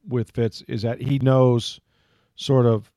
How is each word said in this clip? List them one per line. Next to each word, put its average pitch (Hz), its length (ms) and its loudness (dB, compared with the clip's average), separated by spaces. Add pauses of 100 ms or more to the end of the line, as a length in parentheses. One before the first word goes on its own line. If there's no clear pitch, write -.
with 123 240 -4
Fitz, 113 340 -4
is 113 180 -8
that 117 180 -6
he 131 180 -2
knows 127 600 2 (560)
sort 131 280 0
of 110 320 0